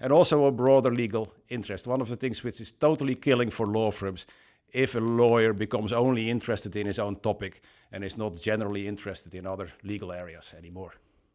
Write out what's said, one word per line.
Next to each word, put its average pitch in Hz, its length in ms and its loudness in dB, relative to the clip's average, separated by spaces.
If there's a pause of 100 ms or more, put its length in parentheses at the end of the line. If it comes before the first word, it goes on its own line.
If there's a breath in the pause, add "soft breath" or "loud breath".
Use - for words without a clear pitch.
and 131 100 0
also 147 340 6
a 139 60 6
broader 127 400 6
legal 113 420 -2 (140)
interest. 104 400 -8
One 127 140 0
of 113 80 -6
the 120 80 -6
things 123 260 -6
which 120 160 -6
is 113 120 -14
totally 143 440 2
killing 123 340 2
for 113 160 -2
law 107 260 0
firms, 98 360 -6 (460 soft breath)
if 127 220 0
a 120 40 -2
lawyer 117 540 4
becomes 104 400 -4
only 117 360 2
interested 113 460 -4
in 104 100 -4
his 101 140 -4
own 101 160 -4
topic 101 460 -6 (300 soft breath)
and 98 120 -12
is 98 140 -10
not 104 240 -8
generally 104 460 -2
interested 101 480 -12
in 92 120 -12
other 95 220 -8 (140)
legal 101 280 -8
areas 87 460 -14
anymore. 85 360 -16 (420)